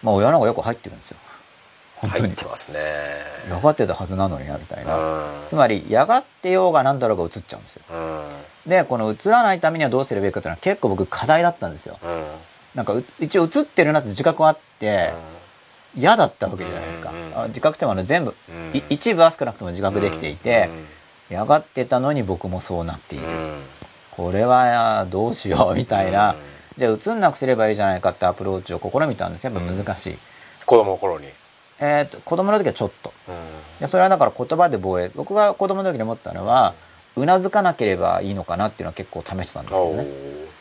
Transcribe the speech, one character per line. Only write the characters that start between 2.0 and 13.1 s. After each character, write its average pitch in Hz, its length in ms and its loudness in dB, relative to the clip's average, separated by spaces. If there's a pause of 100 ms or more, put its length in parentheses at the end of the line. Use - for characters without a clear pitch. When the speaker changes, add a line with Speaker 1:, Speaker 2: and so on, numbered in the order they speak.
Speaker 1:
当 92 80 -2
に。 104 60 2
Speaker 2:
入 98 80 0
っ - 20 -6
て - 100 -10
ま - 140 -8
す - 140 -2
ね。 73 60 -6 (680)
Speaker 1:
分 90 140 -6
か 151 80 8
っ 151 40 2
て 123 120 0
た 90 80 -2
は 95 120 -8
ず 95 100 -6
な 95 120 0
の 76 100 -4
に 67 80 -10
な、 73 120 -8
み 78 80 -12
た - 120 -12
い - 60 -12
な。 80 120 -2
Speaker 2:
う 80 480 -4
ん。 - 40 -16
Speaker 1:
つ - 60 -6
ま 147 120 6
り、 104 220 0
嫌 110 160 4
が 226 140 2
っ 269 60 -2 (180)
て 185 80 -2
よ 185 180 4
う 170 40 2
が 147 100 4
な 135 100 4
ん 139 60 -2
だ 123 100 0
ろ 110 60 4
う - 40 -6
が 87 60 0
映 82 140 -10
っ 87 80 -14
ち - 80 -14
ゃ - 20 -16
う 52 40 -16
ん - 40 -20
で - 60 -20
す - 60 -20
よ。 - 140 -20
Speaker 2:
う 82 800 -12
ん。 - 20 0
Speaker 1:
で、 180 140 6
こ 123 140 -2
の 110 120 0
映 107 200 -2
ら 240 120 6
な 202 120 4
い 170 60 -6
た 160 100 2
め 165 80 -6
に 156 60 2
は 127 60 2
ど 127 100 2
う 135 40 0
す 123 100 -4
れ 101 60 0
ば 98 60 0
い 95 40 2
い - 20 -8
か 101 80 -4
っ - 20 -14
て - 60 -8
い - 20 -6
う - 20 -6
の 85 40 -10
は - 40 -18
結 196 220 0
構 120 80 2
僕 95 160 0
課 - 200 -6
題 156 160 6
だ 175 80 4
っ 170 80 -8
た 90 100 -6
ん 80 40 -8
で 78 60 -14
す - 80 -18
よ。 85 160 -14
Speaker 2:
う 85 40 -12
ん。 85 180 -6 (500)
Speaker 1:
な 127 80 -6
ん 107 40 -4
か、 104 60 -2
う-、 117 120 -2 (140)